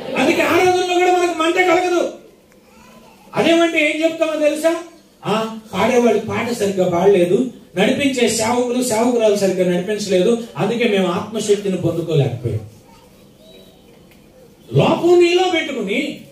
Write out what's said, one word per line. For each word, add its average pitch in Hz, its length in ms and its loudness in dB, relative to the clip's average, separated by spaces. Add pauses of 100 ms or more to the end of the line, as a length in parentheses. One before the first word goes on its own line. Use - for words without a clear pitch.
(180)
అందుకే 294 240 0
ఆరాధనలో 359 520 0
కూడా 359 220 2
మనకు 349 220 -2
మంట 330 160 0
కలగదు. 359 580 0 (1200)
అదేమంటే 330 540 2
ఏం 311 140 2
చెప్తామో 320 360 0
తెలుసా? 320 360 2 (500)
ఆ, 220 320 -4 (140)
పాడేవాడు 233 460 2
పాట 226 340 -6
సరిగ్గా 190 380 -2
పాడలేదు, 190 600 2 (260)
నడిపించే 247 520 0
సేవకులు 240 540 -2
సేవకురాలు 220 540 0
సరిగ్గా 180 360 0
నడిపించలేదు, 196 680 0 (140)
అందుకే 226 320 -2
మేము 190 180 0
ఆత్మశక్తిని 196 680 -2
పొందుకోలేకపోయాం. 156 840 -2 (2250)
లోపం 339 500 4
నీలో 359 300 2
పెట్టుకుని 240 680 -4 (100)